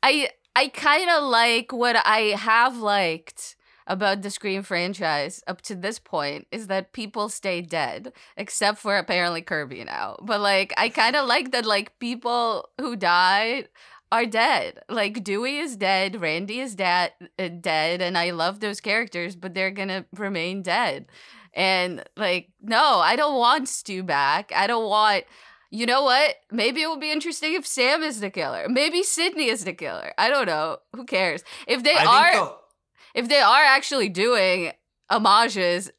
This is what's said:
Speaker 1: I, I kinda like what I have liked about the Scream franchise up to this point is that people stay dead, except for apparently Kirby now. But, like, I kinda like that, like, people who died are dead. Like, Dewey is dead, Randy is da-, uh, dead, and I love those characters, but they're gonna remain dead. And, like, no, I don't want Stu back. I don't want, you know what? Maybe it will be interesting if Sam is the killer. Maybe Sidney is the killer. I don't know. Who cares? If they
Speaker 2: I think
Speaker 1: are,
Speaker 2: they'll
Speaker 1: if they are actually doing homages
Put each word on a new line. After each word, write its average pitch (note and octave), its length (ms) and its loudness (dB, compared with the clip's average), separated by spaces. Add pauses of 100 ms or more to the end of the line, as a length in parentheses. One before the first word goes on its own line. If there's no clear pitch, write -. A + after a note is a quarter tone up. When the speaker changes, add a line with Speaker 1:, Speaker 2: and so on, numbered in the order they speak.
Speaker 1:
I, C#4+ 280 2 (240)
I C4+ 140 4
kinda D#4 520 2
like A#3 520 2
what A#3+ 240 2
I G#3+ 420 2
have A#3 400 2
liked G3 800 -2 (320)
about G3 340 0
the G3+ 80 -6
Scream G3 340 -6
franchise F3 800 -4
up D#3+ 160 -10
to G#3 140 -12
this G3 240 -8
point D3 500 -6
is A3+ 160 -12
that F#3+ 260 -4
people G#3+ 360 -6
stay F#3 320 -6
dead, E3+ 520 -6 (240)
except G#3 420 -2
for G3+ 200 -2
apparently F3 440 -2
Kirby D3 420 -6
now. - 360 -8
But, G#3 200 -2
like, G3+ 360 2
I A3+ 120 2
kinda A#3 340 2
like B3+ 300 0
that, A#3+ 120 -2
like, G#3 360 -2
people A#3+ 680 -2 (120)
who B3 160 -6
died F#3+ 720 2 (420)
are A#3 160 2
dead. A3 640 0
Like, G#3 340 -4
Dewey A3+ 360 -4
is D4 180 -8
dead, F#3+ 440 0
Randy F3 380 -4
is B3+ 160 -8
da-, F3+ 360 0 (280)
uh, F#3 100 -4 (120)
dead, E3 420 0
and F3+ 160 -2
I F3 120 0
love F3 280 -2
those G#3 220 -6
characters, G3+ 560 -4
but F3+ 180 -12
they're F#3+ 160 -2
gonna G3 340 -8 (120)
remain F#3+ 460 -6
dead. F3+ 440 -2 (480)
And, F3+ 480 0 (140)
like, F3+ 320 -2 (120)
no, A#3 380 4
I F3 160 4
don't D4 240 0
want B3+ 300 2
Stu F#3 340 -8
back. D3+ 500 0
I G3 140 2
don't A3+ 240 -2
want, G#3+ 360 2 (440)
you A3 160 -4
know B3+ 160 2
what? C4+ 320 4 (160)
Maybe B3 320 -2
it D#4 60 -2
will D#4 100 -6
be D4+ 140 -4
interesting D#4 420 -4
if D#4+ 140 -4
Sam C4+ 340 0
is C#4+ 160 -6
the G3+ 120 -8
killer. C3+ 380 -6
Maybe D4+ 360 0
Sidney E4+ 440 -2
is A3 140 -2
the F3+ 120 -8
killer. - 440 -10
I G#3+ 100 2
don't C4+ 180 0
know. D#3 320 -2 (180)
Who B3 80 -14
cares? F#3 400 -2 (240)
If B3+ 160 0
they D4 100 4
Speaker 2:
I E4 40 4
think F3+ 120 6
Speaker 1:
are, D4+ 220 8
Speaker 2:
they'll F#3 280 0 (540)
Speaker 1:
if A#3+ 160 -2
they C#4+ 100 6
are B3 240 8
actually C4+ 460 4
doing F#3 600 2 (360)
homages G3+ 920 4